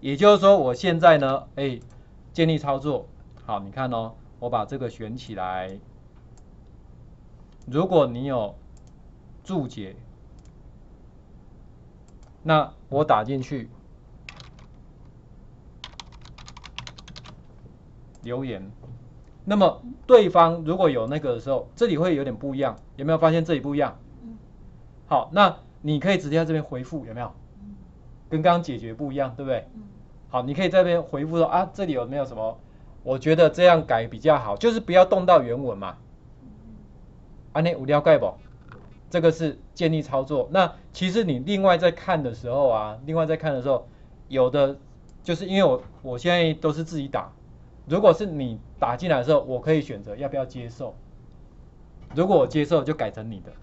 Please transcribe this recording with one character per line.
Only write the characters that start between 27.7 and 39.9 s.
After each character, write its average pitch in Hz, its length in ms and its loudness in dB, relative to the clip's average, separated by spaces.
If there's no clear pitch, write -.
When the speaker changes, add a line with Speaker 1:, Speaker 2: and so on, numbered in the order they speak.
Speaker 1:
跟 156 120 -2
刚 170 120 4
刚 175 100 0
解 127 140 -8
决 113 160 -10
不 139 180 -8
一 131 40 -8
样， 139 200 -2
对 139 80 -10
不 135 80 -4
对？ 117 240 -4
Speaker 2:
嗯。 - 80 -18
Speaker 1:
好， 127 120 -2
你 131 120 -6
可 165 100 -4
以 185 60 0
在 185 100 4
这 185 60 6
边 170 180 0
回 143 220 -6
复 160 100 -6
说， 165 100 4
啊， 185 280 0
这 202 100 -6
里 170 80 -4
有 123 140 -2
没 131 100 -10
有 143 80 -2
什 123 100 -10
么， 110 240 -6
我 131 160 -4
觉 151 160 2
得 160 140 6
这 170 160 2
样 170 200 6
改 113 220 0
比 107 120 -12
较 147 180 4
好， 107 180 -4
就 226 160 2
是 220 80 -2
不 - 140 -6
要 185 100 10
动 185 220 2
到 175 160 8
原 123 200 -4
文 120 160 -6
嘛。 95 200 -10
Speaker 2:
嗯。 - 80 -20
Speaker 1:
啊， 151 80 0
那 170 100 0
有 135 140 -8
了 147 160 2
解 151 160 6
不？ 107 160 -2
这 175 120 -2
个 165 100 6
是 160 260 -4
建 160 200 0